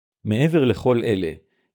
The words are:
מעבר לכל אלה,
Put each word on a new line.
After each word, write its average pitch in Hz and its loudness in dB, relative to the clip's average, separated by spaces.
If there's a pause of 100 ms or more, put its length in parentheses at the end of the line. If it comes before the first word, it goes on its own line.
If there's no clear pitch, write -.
(240)
מעבר 135 0
לכל 123 2
אלה, 92 -2 (420)